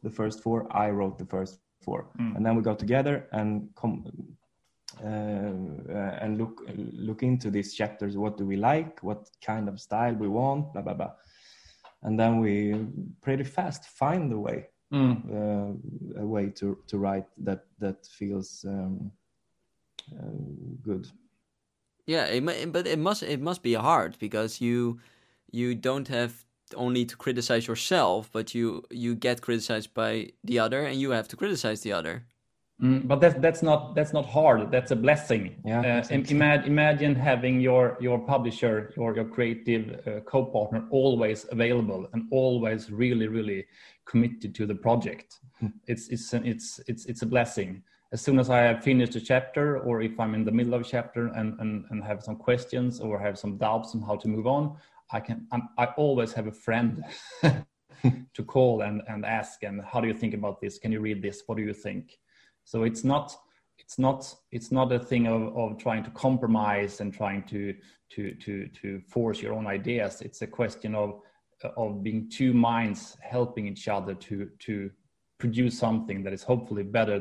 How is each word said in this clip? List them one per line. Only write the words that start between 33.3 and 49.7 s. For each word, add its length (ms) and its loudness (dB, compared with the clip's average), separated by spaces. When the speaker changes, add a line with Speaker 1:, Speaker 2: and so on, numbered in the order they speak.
Speaker 2:
that's 220 4
not, 340 2
that's 180 0
not 120 0
hard. 460 6
That's 180 2
a 60 2
blessing. 680 2
Speaker 1:
Yeah, 160 0
Speaker 2:
Uh, 200 2
Speaker 1:
exactly. 360 0
Speaker 2:
im-, 60 6
ima-, 240 6
imagine 500 4
having 460 4
your, 400 6
your 180 2
publisher, 800 0
your, 180 0
your 100 0
creative, 840 0
uh, 140 -4
co-partner 680 0
always 640 4
available 600 2
and 180 -2
always 600 2
really, 360 2
really 380 -2
committed 500 0
to 100 -2
the 100 -2
project. 640 0
Speaker 1:
Hmm. 80 -2
Speaker 2:
It's, 240 -4
it's, 240 -6
it's, 540 -4
it's, 180 -8
it's 160 -8
a 60 -2
blessing. 560 0
As 100 -6
soon 180 6
as 100 4
I 120 8
have 220 6
finished 320 4
a 60 -4
chapter, 560 2